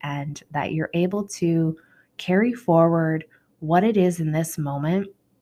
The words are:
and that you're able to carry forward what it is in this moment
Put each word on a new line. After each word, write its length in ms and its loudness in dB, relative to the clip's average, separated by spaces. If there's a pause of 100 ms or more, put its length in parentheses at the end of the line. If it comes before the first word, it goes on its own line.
and 480 -8
that 220 -4
you're 220 -4
able 300 -2
to 520 0 (400)
carry 360 0
forward 720 2 (340)
what 240 2
it 120 2
is 220 2
in 140 -2
this 260 -2
moment 500 -2 (340)